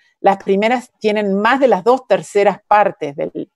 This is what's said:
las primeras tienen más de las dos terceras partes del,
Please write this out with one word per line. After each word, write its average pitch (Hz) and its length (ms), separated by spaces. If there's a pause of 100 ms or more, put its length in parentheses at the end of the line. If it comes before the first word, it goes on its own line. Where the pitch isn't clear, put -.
(200)
las 196 180
primeras 220 600
tienen 208 360
más 226 260
de 277 80
las 185 160
dos 247 240
terceras 202 580
partes 185 480
del, 160 420